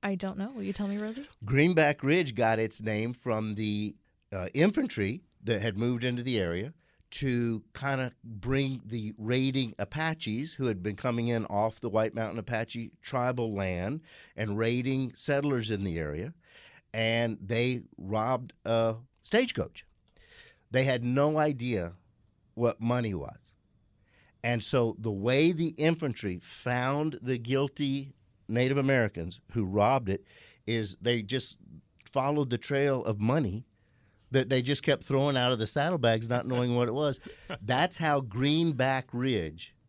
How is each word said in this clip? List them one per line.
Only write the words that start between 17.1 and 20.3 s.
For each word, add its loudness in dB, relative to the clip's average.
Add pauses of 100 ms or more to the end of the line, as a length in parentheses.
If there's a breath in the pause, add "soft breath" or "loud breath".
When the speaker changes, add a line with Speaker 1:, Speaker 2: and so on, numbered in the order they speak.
Speaker 2:
they 0 (140)
robbed -2 (120)
a 2 (260)
stagecoach. -2 (840 loud breath)